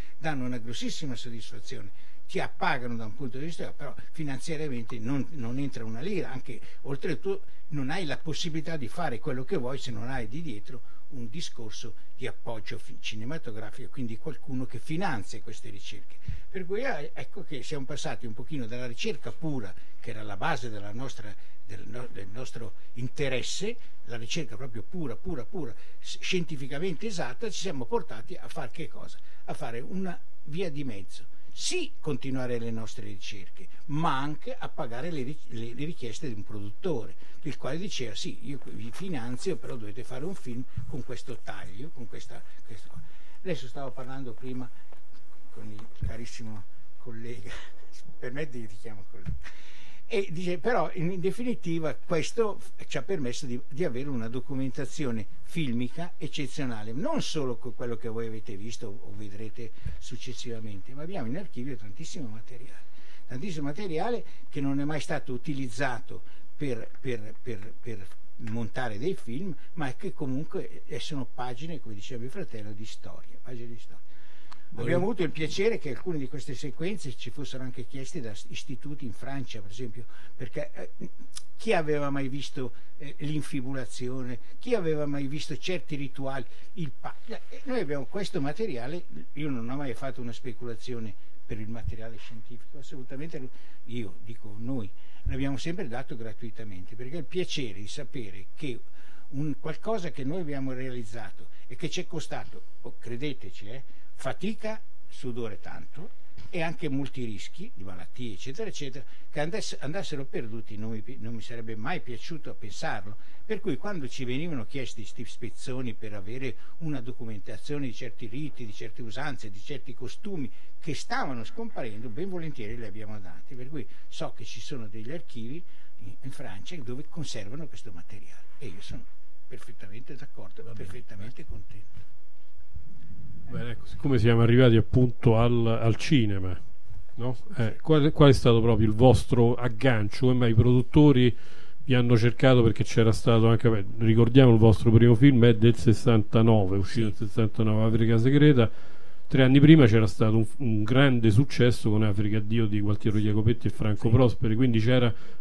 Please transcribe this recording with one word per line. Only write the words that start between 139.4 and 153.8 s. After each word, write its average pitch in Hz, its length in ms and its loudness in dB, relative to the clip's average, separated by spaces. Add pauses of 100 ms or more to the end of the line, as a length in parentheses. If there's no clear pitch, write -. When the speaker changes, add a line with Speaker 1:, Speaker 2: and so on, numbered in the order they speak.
Speaker 2:
aggancio? 120 720 0
Come 127 100 4
mai 123 140 2
i 110 40 2
produttori 123 800 6 (480)
vi 127 100 2
hanno 120 220 4
cercato? 120 480 4
Perché 107 180 4
c'era 113 300 4
stato 113 340 4
anche, 113 220 4
beh, 104 160 2 (140)
ricordiamo 117 540 6
il 113 60 8
vostro 113 320 6
primo 117 240 8
film 123 300 6
è 120 100 8
del 113 220 4
sessantanove, 110 1000 4
uscito 101 380 0
Speaker 1:
Sì. - 60 0
Speaker 2:
nel 107 80 0
sessantanove, 110 560 2
Africa 113 340 4
Segreta. 135 500 6 (600)
Tre 131 160 4
anni 135 160 6
prima 147 260 10
c'era 110 220 4
stato 110 300 2
un, 110 80 2 (100)
un 110 260 0
grande 117 480 4
successo 120 580 2
con 107 140 2
Africa 104 380 0
Dio 110 260 0
di 104 140 0
Gualtiero 104 380 0
Jacopetti 107 500 2
e - 20 0
Franco 107 380 0